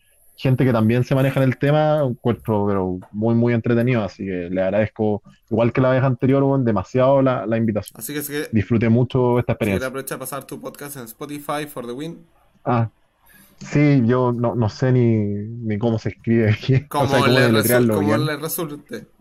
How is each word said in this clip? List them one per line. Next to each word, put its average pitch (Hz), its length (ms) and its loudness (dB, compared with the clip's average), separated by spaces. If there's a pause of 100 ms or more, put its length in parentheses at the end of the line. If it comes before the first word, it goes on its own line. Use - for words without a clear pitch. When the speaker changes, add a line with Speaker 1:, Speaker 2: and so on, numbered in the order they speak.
(400)
Speaker 1:
gente 131 240 0
que 127 80 4
también 117 320 2
se 139 120 -2
maneja 135 260 0
en 131 80 2
el 120 80 -4
tema, 151 500 2
encuentro, 107 600 -2
pero 92 320 -2 (120)
muy, 110 220 0
muy 117 220 2
entretenido, 117 480 0
así 98 200 -10
que 90 280 -6
le 92 100 -2
agradezco, 104 640 -2 (260)
igual 117 240 0
que 135 80 0
la 131 80 2
vez 131 140 2
anterior, 135 400 2
weón, 135 200 0
demasiado 127 600 2
la, 123 240 0
la 113 100 -2
invitación. 110 420 -4
Speaker 2:
Así 131 140 -12
que, 147 60 -6
así 143 140 -10
que 147 180 -6
Speaker 1:
Disfruté 113 360 2
mucho 123 520 2
esta 117 140 -2
Speaker 2:
así - 40 -4
que - 80 -4
Speaker 1:
experiencia. 123 220 0
Speaker 2:
aprovecha 135 260 -10
a 139 60 -10
pasar 131 240 -10
tu - 180 -14
podcast 143 360 -14
en 123 80 -12
Spotify, 147 600 -10
For 120 200 -12
the 120 40 -10
Win. 156 280 -12 (440)
Speaker 1:
Ah, 117 240 0 (680)
sí, 143 480 2
yo 123 260 2
no, 117 220 -2
no 113 160 0
sé 131 220 0
ni, 120 260 4
ni 107 640 -4
cómo 113 180 0
se 113 120 -6
escribe, 113 400 0
<laughs> - 20 4
o - 20 2
sea, - 340 0
Speaker 2:
Como 143 200 -2
Speaker 1:
cómo 139 180 2
Speaker 2:
le 123 80 4
resu-, 131 140 4
Speaker 1:
deletrearlo 113 480 2
Speaker 2:
como 101 140 0
Speaker 1:
bien. - 180 0
Speaker 2:
le 151 100 -4
resulte, 147 680 -10 (140)